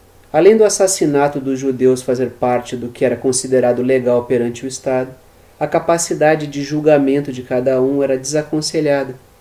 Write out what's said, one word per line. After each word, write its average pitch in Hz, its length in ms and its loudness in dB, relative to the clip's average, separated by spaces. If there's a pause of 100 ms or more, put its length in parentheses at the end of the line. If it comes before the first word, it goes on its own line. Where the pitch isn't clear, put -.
(300)
Além 180 240 6
do 214 100 4
assassinato 151 760 0
dos 131 180 -4
judeus 127 440 2
fazer 123 300 -2
parte 123 440 -2
do 120 120 -8
que 131 180 -2
era 123 100 0
considerado 127 640 0
legal 123 460 0
perante 120 400 -2
o - 20 -8
Estado, 131 460 -6 (440)
a 151 100 -4
capacidade 160 800 0
de 143 160 -6
julgamento 143 680 2
de 127 100 -10
cada 127 380 0
um 139 220 0
era 135 160 0
desaconselhada, 147 960 -2 (260)